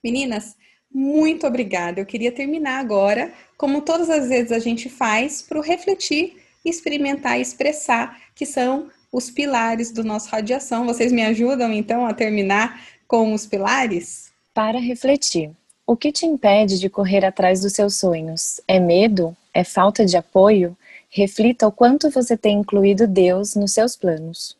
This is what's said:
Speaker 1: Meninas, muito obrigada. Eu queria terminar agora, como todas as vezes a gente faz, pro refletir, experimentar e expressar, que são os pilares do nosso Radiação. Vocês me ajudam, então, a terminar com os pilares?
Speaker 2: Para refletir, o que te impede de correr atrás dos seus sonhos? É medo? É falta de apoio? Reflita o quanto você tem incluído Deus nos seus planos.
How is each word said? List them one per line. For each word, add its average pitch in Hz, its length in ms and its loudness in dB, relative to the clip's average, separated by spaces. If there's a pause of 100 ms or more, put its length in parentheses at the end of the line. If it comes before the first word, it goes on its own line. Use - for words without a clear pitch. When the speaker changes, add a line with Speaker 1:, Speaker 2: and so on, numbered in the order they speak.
Speaker 1:
Meninas, 240 520 -6 (380)
muito 311 520 0
obrigada. 190 560 -4
Eu 196 60 -6
queria 240 240 -4
terminar 277 480 -6
agora, 208 540 0 (260)
como 294 240 -2
todas 330 260 0
as 294 200 0
vezes 240 240 0
a 226 80 0
gente 233 280 -4
faz, 240 540 -2
pro 302 180 -6
refletir, 349 760 -2 (280)
experimentar 285 720 -4
e 247 60 -2
expressar, 254 760 -4 (120)
que - 140 -10
são 262 420 -2 (220)
os 247 180 -6
pilares 233 640 -2
do 226 140 -6
nosso 214 240 -6
Radiação. 240 580 -4
Vocês 240 240 0
me 233 140 2
ajudam, 233 480 0
então, 226 340 -2
a 214 80 -2
terminar 214 640 0 (280)
com 220 260 2
os 208 100 -4
pilares? 208 880 -4 (200)
Speaker 2:
Para 220 260 -2
refletir, 240 720 -2 (340)
o 233 120 2
que 294 160 -2
te 311 140 -2
impede 208 520 4
de 185 100 -2
correr 196 360 0
atrás 190 360 2
dos 196 120 -2
seus 202 240 0
sonhos? 160 720 -4
É 190 100 4
medo? 180 580 2 (160)
É 175 100 0
falta 196 420 2
de 180 120 2
apoio? 190 600 4 (320)
Reflita 220 580 2
o 214 40 4
quanto 262 400 4
você 247 260 0
tem 208 220 2
incluído 202 480 2
Deus 185 480 2
nos 202 180 0
seus 226 240 0
planos. 165 640 -6